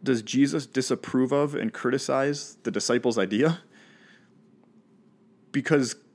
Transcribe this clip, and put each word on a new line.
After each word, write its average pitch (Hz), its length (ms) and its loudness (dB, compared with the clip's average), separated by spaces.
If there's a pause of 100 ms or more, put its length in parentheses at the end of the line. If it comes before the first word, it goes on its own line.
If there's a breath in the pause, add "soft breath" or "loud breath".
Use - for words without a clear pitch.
does 120 200 0
Jesus 139 440 0
disapprove 131 640 -2
of 143 220 2
and - 180 -4
criticize 135 880 -2
the 117 80 -4
disciples' 117 480 0
idea? 107 420 2 (1900 soft breath)
Because 139 460 2 (180)